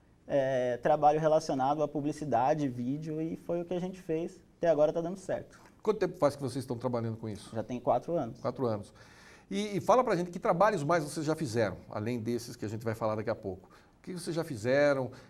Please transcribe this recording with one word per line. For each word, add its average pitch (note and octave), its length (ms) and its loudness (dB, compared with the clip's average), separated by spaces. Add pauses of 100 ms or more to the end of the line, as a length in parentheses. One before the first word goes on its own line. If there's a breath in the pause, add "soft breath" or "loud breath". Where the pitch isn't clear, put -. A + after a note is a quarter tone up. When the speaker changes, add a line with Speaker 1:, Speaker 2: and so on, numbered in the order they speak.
(260 soft breath)
Speaker 1:
é, C3 520 2
trabalho D3+ 420 6
relacionado D3+ 600 2
à D3 60 2
publicidade, D3 800 0
vídeo?" D3 520 -4
E E3 160 -4
foi F3 240 -4
o F3 60 -4
que F3+ 80 -6
a F3+ 60 -2
gente F#3 200 -8
fez. D#3+ 400 -4 (180)
Até F3 100 0
agora D3+ 240 4
tá E3 100 -2
dando E3+ 160 -4
certo. - 400 -8 (240)
Speaker 2:
Quanto G#3+ 160 2
tempo F3+ 200 -2
faz C#3+ 180 2
que - 40 -12
vocês C3 220 -4
estão A#2 160 -6
trabalhando A2+ 400 -2
com A#2 100 -10
isso? G2+ 260 -10
Speaker 1:
Já A2+ 80 -4
tem B2 160 -6
quatro B2 360 0
anos. C3+ 260 -4
Speaker 2:
Quatro B2+ 260 -2
anos. G#2 280 -4 (560 loud breath)
E, G3+ 260 -2
e E3+ 40 -2
fala A#3 220 4
pra A3+ 140 2
gente F3 140 -2
que F#3 80 -8
trabalhos G3 440 4
mais D#3 220 2
vocês D3 220 -6
já D#3 80 2
fizeram, A2+ 420 0 (140)
além A2+ 280 -4
desses A#2 380 -4
que - 80 -10
a G#2+ 40 -2
gente A2 140 -8
vai A2+ 120 -2
falar G#2+ 220 -2
daqui A2 120 -6
a A2 60 0
pouco. F#2 340 -10 (300 soft breath)
O - 40 -20
que F#3 120 -12
vocês E3+ 200 -6
já E3 80 -2
fizeram? C3+ 680 2 (200 loud breath)